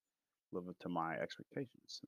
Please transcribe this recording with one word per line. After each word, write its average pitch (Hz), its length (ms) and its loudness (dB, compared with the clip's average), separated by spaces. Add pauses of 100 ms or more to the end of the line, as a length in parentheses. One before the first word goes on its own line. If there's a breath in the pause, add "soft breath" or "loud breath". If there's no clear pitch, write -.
(520)
live 90 160 -2
up 90 120 -8
to - 80 -4
my 82 280 4
expectations. - 920 -2